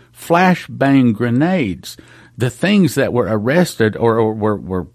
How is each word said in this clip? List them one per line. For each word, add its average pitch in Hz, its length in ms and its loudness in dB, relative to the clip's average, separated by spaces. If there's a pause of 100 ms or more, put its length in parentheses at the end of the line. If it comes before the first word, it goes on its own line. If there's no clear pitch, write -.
(120)
flashbang 139 1000 2
grenades, 120 840 -2 (420)
the 123 120 -2
things 185 440 0
that 120 180 0
were 117 160 0
arrested 110 680 0
or, 113 220 2
or 110 140 2
were, 107 240 -2
were 90 380 -6